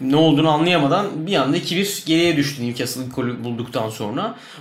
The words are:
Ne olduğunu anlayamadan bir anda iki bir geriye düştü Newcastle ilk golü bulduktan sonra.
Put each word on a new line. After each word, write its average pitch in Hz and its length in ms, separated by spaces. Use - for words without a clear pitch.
Ne 131 160
olduğunu 156 340
anlayamadan 160 760
bir 196 100
anda 143 200
iki 170 200
bir 196 300
geriye 165 300
düştü 139 300
Newcastle 123 380
ilk 123 120
golü 120 280
bulduktan 120 460
sonra. 131 440